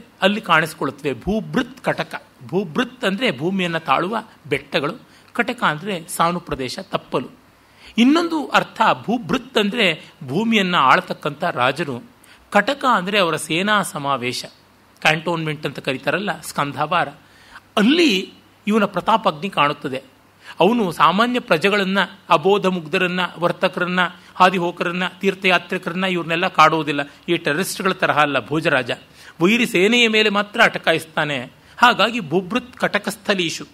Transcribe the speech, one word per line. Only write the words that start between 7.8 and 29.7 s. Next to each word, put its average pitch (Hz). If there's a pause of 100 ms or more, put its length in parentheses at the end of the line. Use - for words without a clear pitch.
ಇನ್ನೊಂದು 302
ಅರ್ಥ 196 (220)
ಭೂಭೃತ್ 233
ಅಂದ್ರೆ 202 (120)
ಭೂಮಿಯನ್ನ 190
ಆಳತಕ್ಕಂಥ 151
ರಾಜರು, 139 (460)
ಕಟಕ 269
ಅಂದ್ರೆ 202
ಅವರ 165
ಸೇನಾ 190
ಸಮಾವೇಶ, 135 (560)
ಕ್ಯಾಂಟೋನ್ಮೆಂಟ್ 160
ಅಂತ 147
ಕರೀತಾರಲ್ಲ, 160
ಸ್ಕಂಧಾವಾರ, 147 (720)
ಅಲ್ಲಿ 233 (340)
ಇವನ 208
ಪ್ರತಾಪಾಗ್ನಿ 185
ಕಾಣುತ್ತದೆ. 143 (440)
ಅವನು 202
ಸಾಮಾನ್ಯ 220
ಪ್ರಜೆಗಳನ್ನ, 196 (300)
ಅಬೋಧ 175
ಮುಗ್ಧರನ್ನ, 180 (200)
ವರ್ತಕರನ್ನ, 175 (360)
ಹಾದಿಹೋಕರನ್ನ, 180 (160)
ತೀರ್ಥಯಾತ್ರಿಕರನ್ನ, 185
ಇವ್ರನ್ನೆಲ್ಲ 175
ಕಾಡೋದಿಲ್ಲ. 156 (280)
ಈ 170
ಟೆರರಿಸ್ಟ್ಗಳ 165
ತರಹ 160
ಅಲ್ಲ 139
ಭೋಜರಾಜ, 143 (500)
ವೈರಿ 226
ಸೇನೆಯ 226